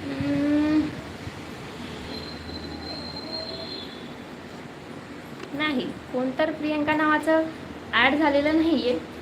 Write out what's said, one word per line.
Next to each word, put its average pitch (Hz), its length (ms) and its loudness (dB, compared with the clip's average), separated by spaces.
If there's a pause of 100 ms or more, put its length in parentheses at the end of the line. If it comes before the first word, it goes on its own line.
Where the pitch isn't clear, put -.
हम्म, 285 760 4 (4000)
नाही, 294 240 2
कोण 254 480 -2 (100)
तर 311 120 4
प्रियंका 302 440 0
नावाचं 311 480 4 (500)
ॲड 254 220 6
झालेलं 294 400 6
नाहीये. 302 680 4